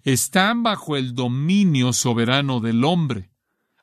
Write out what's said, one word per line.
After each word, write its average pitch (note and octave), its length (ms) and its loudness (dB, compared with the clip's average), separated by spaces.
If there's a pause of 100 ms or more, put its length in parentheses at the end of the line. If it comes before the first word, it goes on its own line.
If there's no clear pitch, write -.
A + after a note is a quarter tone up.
están F#3+ 580 0
bajo G3 360 -2
el B2+ 180 -4
dominio C3+ 800 2
soberano B2 680 0
del A2+ 240 0
hombre. C#3+ 460 -2 (540)